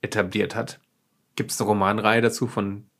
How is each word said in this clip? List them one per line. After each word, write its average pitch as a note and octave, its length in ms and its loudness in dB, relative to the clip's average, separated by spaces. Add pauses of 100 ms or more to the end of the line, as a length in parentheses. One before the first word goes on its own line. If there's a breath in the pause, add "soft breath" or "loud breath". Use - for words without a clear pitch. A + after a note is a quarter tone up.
etabliert G2+ 520 -2
hat. - 240 -8 (580)
Gibt's - 240 -4
eine G#2 80 0
Romanreihe G#2+ 520 4
dazu A#2 260 2
von, G2+ 380 -4 (160)